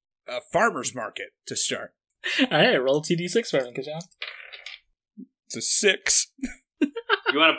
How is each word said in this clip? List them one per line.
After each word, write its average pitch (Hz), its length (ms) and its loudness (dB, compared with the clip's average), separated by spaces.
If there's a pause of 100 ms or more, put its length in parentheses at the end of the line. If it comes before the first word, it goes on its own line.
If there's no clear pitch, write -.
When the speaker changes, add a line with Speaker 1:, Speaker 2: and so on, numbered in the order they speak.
(280)
Speaker 1:
uh, 123 120 -6 (120)
farmer's 170 440 0
market 104 320 -10 (180)
to 120 100 -8
start. 117 380 -4 (460)
Speaker 2:
All 254 180 2
right, 185 180 4
roll 135 260 2
two 175 140 0
D 170 120 -4
six 226 240 0
for 143 100 2
me, 123 100 -6
Kajan. 151 300 -10 (1400)
Speaker 1:
It's - 100 -12
a 113 60 -8
six. - 680 2 (100)
<laughs> - 400 -8
Speaker 3:
You 427 580 0
wanna 160 180 6